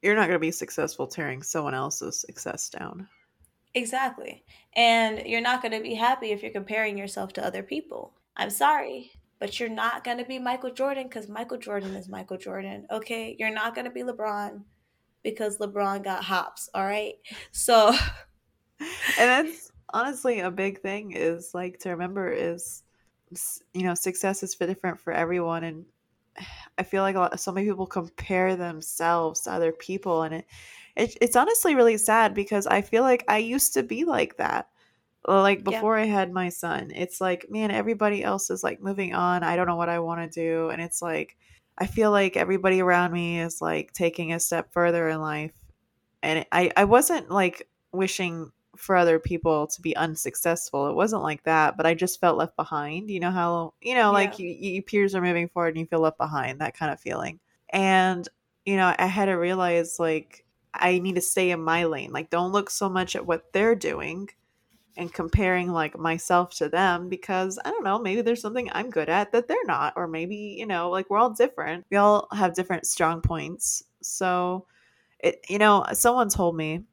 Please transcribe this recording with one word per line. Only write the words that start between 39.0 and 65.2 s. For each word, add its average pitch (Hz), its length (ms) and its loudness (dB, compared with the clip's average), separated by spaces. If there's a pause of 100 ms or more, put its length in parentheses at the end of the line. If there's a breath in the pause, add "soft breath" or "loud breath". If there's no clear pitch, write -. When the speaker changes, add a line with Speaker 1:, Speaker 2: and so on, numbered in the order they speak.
Speaker 1:
on. 180 280 2
I 170 140 0
don't 180 100 2
know 175 100 0
what 170 120 -2
I 170 120 -2
wanna 170 280 -4
do. 165 420 -2
And 165 120 -6
it's 170 180 -6
like, 160 360 -4 (420 soft breath)
I 196 80 0
feel 214 240 2
like 196 260 4
everybody 185 460 2
around 175 300 4
me 170 280 -2
is, 165 220 -6
like, 160 300 -2
taking 170 400 -2
a 165 80 -2
step - 320 -2
further 170 360 2
in 160 140 -2
life. 156 320 -6 (680)
And 156 300 0
I, 175 240 4
I 196 80 8
wasn't, 269 460 4
like, 185 380 0 (240)
wishing 180 580 -2 (260)
for - 200 2
other 170 220 6
people 160 500 0
to - 120 -8
be 160 160 -2
unsuccessful. 156 920 -2
It 147 60 -2
wasn't 208 280 2
like 156 220 -4
that, 156 320 4
but 156 100 2
I 165 80 6
just 175 260 -2
felt 175 160 6
left 165 200 -2
behind. 156 540 -4
You 190 100 -4
know 175 100 0
how, 170 500 -2
you 240 140 -4
know, 220 180 6
like, 196 260 4
Speaker 2:
Yeah. 185 80 -8
Speaker 1:
you, 175 40 -6
you, 196 240 -6
your 190 80 -4
peers 196 320 2
are 185 80 2
moving 175 260 0
forward 170 220 0
and 160 80 -6
you 160 80 -4
feel 165 140 2
left 156 180 2
behind, 139 420 -4
that - 160 -4
kind 151 160 -2
of 156 80 -8
feeling. - 400 -6 (300)
And, 185 580 4 (380)
you 196 100 2
know, 185 220 4
I 185 80 4
had 190 200 0
to 196 80 2
realize, 175 640 0
like, 160 460 -2 (300)
I 180 240 4
need 185 160 0
to 180 80 2
stay 185 280 2
in 165 120 -2
my 165 220 2
lane. 156 280 -2
Like, 156 180 -6
don't 175 220 0
look 202 160 0
so - 220 -2
much 185 260 -2
at - 100 -4
what 165 260 -2
they're 220 240 4
doing 160 520 -6 (680)
and 170 160 -8
comparing, 180 580 2